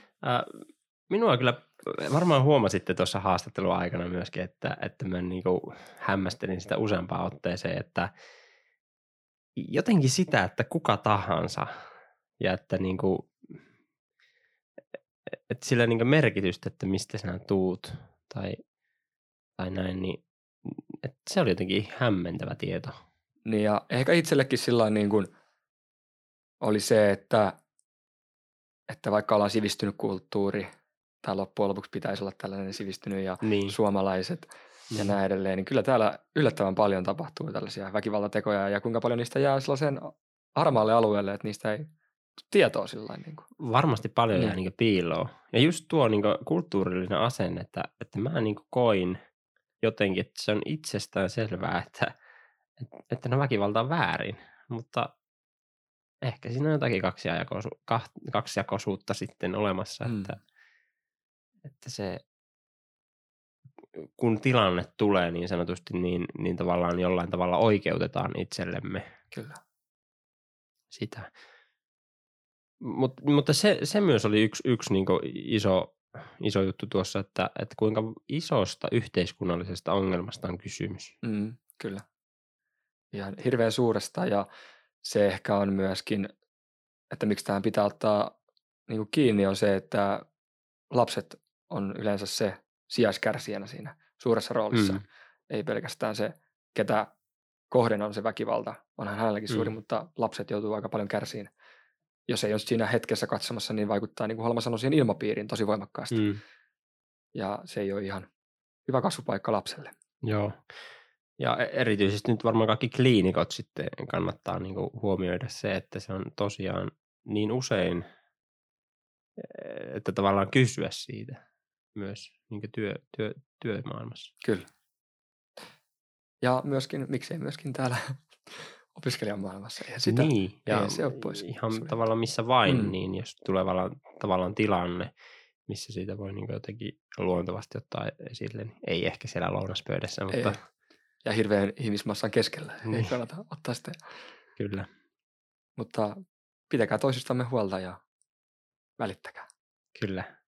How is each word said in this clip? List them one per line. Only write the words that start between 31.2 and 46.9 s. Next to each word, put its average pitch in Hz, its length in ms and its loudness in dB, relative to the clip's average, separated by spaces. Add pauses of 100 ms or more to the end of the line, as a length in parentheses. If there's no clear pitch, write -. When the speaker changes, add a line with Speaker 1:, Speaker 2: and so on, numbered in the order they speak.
Speaker 2:
tai 98 100 -2
loppujen 98 320 0
lopuksi 98 220 -4
pitäisi 98 340 -6
olla 95 140 -6
tällainen 98 360 -8
sivistynyt 98 500 -6
ja 92 180 -4
Speaker 1:
Niin. 101 280 2
Speaker 2:
suomalaiset 98 760 0 (520)
ja 101 60 0
Speaker 1:
Mm. 101 60 0
Speaker 2:
näin 98 160 2
edelleen, 95 300 0
niin 95 80 -4
kyllä 127 180 2
täällä 117 360 4 (180)
yllättävän 104 380 2
paljon 98 300 4
tapahtuu 101 480 -4
tällaisia 98 400 -8
väkivaltatekoja, 104 760 0
ja 101 120 2
kuinka 117 200 0
paljon 120 180 2
niistä 120 200 -2
jää 135 220 4
sellaiseen 139 400 0 (560)
harmaalle 127 360 6
alueelle, 104 420 4
että 104 140 -8
niistä 107 240 -4
ei 151 140 -6 (640)
tietoa 135 360 4
sillä 107 220 -10
lailla - 180 -12
niin 156 100 -14
kuin. - 100 -20 (260)
Speaker 1:
Varmasti 123 360 4
paljon 110 320 4
jää 90 100 2
Speaker 2:
Niin. 87 60 -4
Speaker 1:
niinku 92 200 -4
piiloon. 92 520 2 (240)
Ja 113 80 4
just 160 280 4
tuo 139 200 6
niinku 104 200 4 (160)
kulttuurillinen 92 760 0